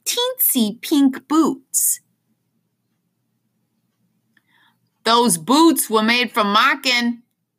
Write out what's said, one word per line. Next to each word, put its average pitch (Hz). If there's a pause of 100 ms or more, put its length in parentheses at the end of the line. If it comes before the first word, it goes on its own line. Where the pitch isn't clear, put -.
teensy 466
pink 277
boots. - (3000)
"Those 226
boots 277
were 220
made 233
for 220
marking," 240 (360)